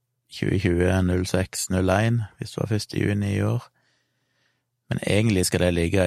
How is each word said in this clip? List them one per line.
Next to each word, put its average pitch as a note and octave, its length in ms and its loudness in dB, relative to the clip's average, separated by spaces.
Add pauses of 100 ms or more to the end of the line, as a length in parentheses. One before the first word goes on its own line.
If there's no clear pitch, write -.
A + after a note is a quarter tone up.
(360)
tjue - 260 0
tjue, F2+ 300 2 (140)
null F2+ 240 0
seks, - 440 -4
null F#2 160 2
en, A2+ 360 2 (120)
hvis - 160 -12
det - 80 -8
var - 120 -2
første - 280 -4
juni G2+ 360 0
i G2+ 80 0
år. A2+ 200 -2 (1200)
Men - 120 -2
egentlig G2+ 460 2
skal F2+ 180 0
det F2+ 80 2
ligge F2 320 2